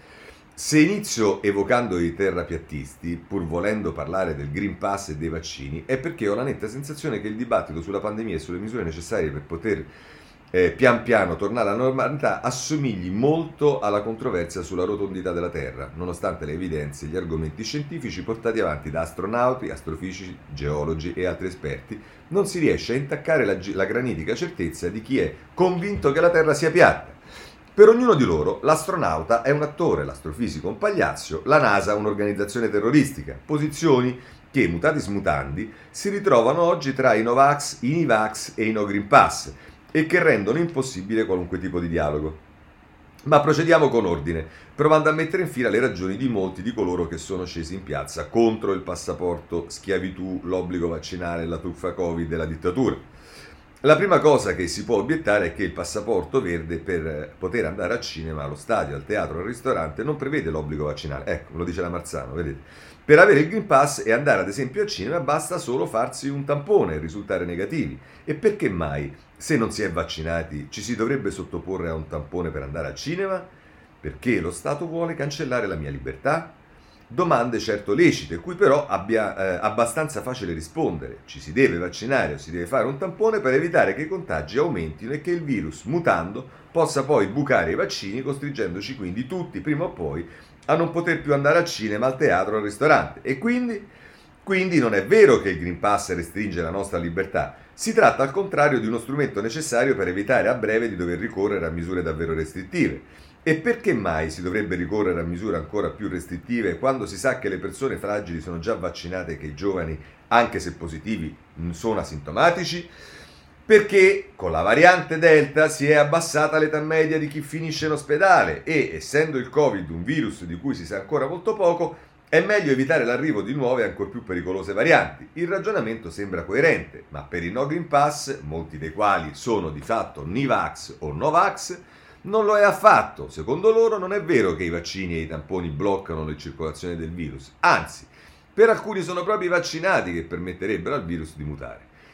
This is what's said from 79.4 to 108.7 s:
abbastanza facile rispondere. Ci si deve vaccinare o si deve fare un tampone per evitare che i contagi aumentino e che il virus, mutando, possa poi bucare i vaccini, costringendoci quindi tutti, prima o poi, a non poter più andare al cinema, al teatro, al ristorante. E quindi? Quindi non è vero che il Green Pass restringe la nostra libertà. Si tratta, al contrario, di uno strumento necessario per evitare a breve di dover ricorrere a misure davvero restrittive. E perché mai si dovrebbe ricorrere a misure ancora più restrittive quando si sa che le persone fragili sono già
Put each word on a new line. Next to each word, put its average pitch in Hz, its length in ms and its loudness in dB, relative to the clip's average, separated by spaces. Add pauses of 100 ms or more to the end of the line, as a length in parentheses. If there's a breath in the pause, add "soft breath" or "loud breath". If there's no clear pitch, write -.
abbastanza 117 580 0
facile 101 320 -6
rispondere. 80 720 -4
Ci - 160 -18
si 76 140 -12
deve 98 240 4
vaccinare 90 560 -2
o - 20 -10
si 78 140 -14
deve 85 160 -4
fare 120 180 0
un 139 140 -4
tampone 214 420 -2
per 127 140 2
evitare 147 400 2
che 135 80 -6
i 156 60 -6
contagi 87 500 -4
aumentino 110 560 -2
e 147 80 -8
che 180 80 -4
il 175 120 -2
virus, 95 420 -4
mutando, 117 640 -2 (240 loud breath)
possa 156 340 0
poi 127 240 4
bucare 117 420 2
i 104 60 0
vaccini, 117 440 -4
costringendoci 131 760 -6
quindi 104 300 -6
tutti, 175 340 -8
prima 156 240 -2
o 180 80 -6
poi, 80 360 -6 (380 loud breath)
a 151 100 4
non 170 140 2
poter 170 320 0
più 143 100 2
andare 143 240 4
al 175 80 4
cinema, 107 400 -2
al 131 140 0
teatro, 104 400 4
al 104 40 -2
ristorante. 104 600 2
E 135 160 -2
quindi? 233 480 -2 (580 loud breath)
Quindi 185 340 2
non 117 140 4
è 98 140 2
vero 139 340 10
che 98 80 0
il 87 100 0
Green 85 200 -4
Pass 101 360 0
restringe 87 460 -6
la 82 80 -2
nostra 95 300 -4
libertà. 85 580 -4 (160 loud breath)
Si - 220 -4
tratta, 139 280 6
al 139 100 0
contrario, 143 480 2
di 110 60 -4
uno 117 120 -2
strumento 135 420 -4
necessario 120 560 0
per 95 120 -2
evitare 101 400 2
a 127 60 2
breve 110 360 0
di 95 60 -8
dover 87 220 -2
ricorrere 92 460 -2
a 80 60 -2
misure 85 320 -4
davvero 80 320 -4
restrittive. 90 640 -2 (400 loud breath)
E 160 140 2
perché 220 400 0
mai 82 360 -2
si 82 120 -12
dovrebbe 90 320 -2
ricorrere 87 460 0
a 82 40 -2
misure 87 320 -4
ancora 82 320 -4
più 98 200 -8
restrittive 87 720 -4
quando 127 280 0
si 95 100 -10
sa - 220 0
che 101 100 -4
le 92 80 -4
persone 98 400 -4
fragili 87 460 -4
sono 85 160 -8
già 104 160 -2